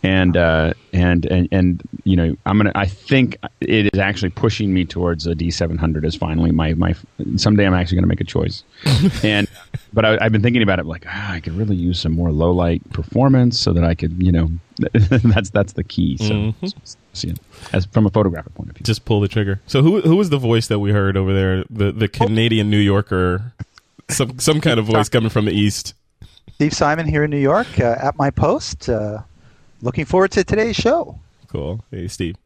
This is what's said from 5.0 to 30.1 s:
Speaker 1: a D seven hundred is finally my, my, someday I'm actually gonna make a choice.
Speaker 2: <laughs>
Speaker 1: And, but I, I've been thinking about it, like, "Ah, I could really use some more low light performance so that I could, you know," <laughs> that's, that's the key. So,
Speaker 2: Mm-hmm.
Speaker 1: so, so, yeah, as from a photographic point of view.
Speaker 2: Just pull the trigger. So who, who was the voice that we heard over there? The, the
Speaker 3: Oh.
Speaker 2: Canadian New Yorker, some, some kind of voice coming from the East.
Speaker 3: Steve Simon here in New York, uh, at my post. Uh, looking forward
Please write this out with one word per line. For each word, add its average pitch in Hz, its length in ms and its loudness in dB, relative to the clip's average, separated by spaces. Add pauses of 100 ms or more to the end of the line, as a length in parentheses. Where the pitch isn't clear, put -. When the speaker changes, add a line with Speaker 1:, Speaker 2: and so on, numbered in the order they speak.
Speaker 1:
a 85 80 -2
D 82 160 -2
seven 82 260 -4
hundred 78 280 -2
is 82 100 -2
finally 82 380 0
my, 80 220 0
my, 85 200 0 (420)
someday 104 300 2
I'm 92 80 4
actually 87 220 0
gonna 90 120 2
make 87 120 -2
a - 40 -2
choice. - 400 -4 (200)
Speaker 2:
<laughs> 143 400 2
Speaker 1:
And, 104 240 2 (440)
but 110 120 2
I, 110 200 4
I've 113 60 2
been 107 120 2
thinking 120 200 2
about 98 160 2
it, 78 80 -4
like, 80 220 -10
"Ah, 101 240 -8
I 85 80 -6
could 82 140 -10
really 104 200 -2
use 87 240 -2
some 80 140 -2
more 85 180 0
low 80 220 2
light 87 400 0
performance 123 680 2
so 98 140 0
that 85 120 2
I 85 120 2
could, 85 260 -4
you 92 80 4
know," 82 200 2 (280)
<laughs> - 140 -2
that's, 110 580 4
that's 101 220 -2
the 101 100 -6
key. 82 360 -2
So, 110 140 -4
Speaker 2:
Mm-hmm. 110 340 -4
Speaker 1:
so, - 300 -14 (180)
so, - 140 -8
yeah, 85 60 -6 (380)
as 95 140 0
from - 200 2
a 95 40 2
photographic 90 440 -2
point - 160 -14
of - 60 -20
view. - 80 -18
Speaker 2:
Just 110 200 -2
pull 107 160 0
the 101 80 0
trigger. 98 380 -2
So 135 160 2
who, 180 200 4
who 160 120 4
was 196 160 2
the 143 80 0
voice 117 300 0
that 107 100 0
we 101 140 0
heard 98 240 0
over 95 180 0
there? 95 360 0
The, 101 200 -2
the 107 140 -2 (160)
Speaker 3:
Oh. 117 60 4
Speaker 2:
Canadian 110 440 0
New 104 80 2
Yorker, 98 720 0 (580)
some, 127 280 -4
some 151 220 2
kind 127 180 2
of 110 80 0
voice 110 220 2
coming 113 220 0
from 107 160 0
the 98 60 0
East. 104 420 -2 (600)
Speaker 3:
Steve 147 200 0
Simon 156 340 0
here 151 160 0
in 151 60 -2
New 143 80 -2
York, 156 420 0
uh, 117 200 2
at 135 160 -2
my 139 140 0
post. - 580 -4
Uh, 107 340 -4 (580)
looking 123 240 -4
forward 190 280 2